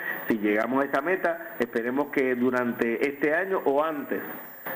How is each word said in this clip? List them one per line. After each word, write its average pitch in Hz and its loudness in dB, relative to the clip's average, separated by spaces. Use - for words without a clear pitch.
si 113 2
llegamos 113 2
a - -2
esa 139 0
meta, 170 -2
esperemos 123 0
que 131 2
durante 120 2
este 147 0
año 190 0
o 139 4
antes 151 -2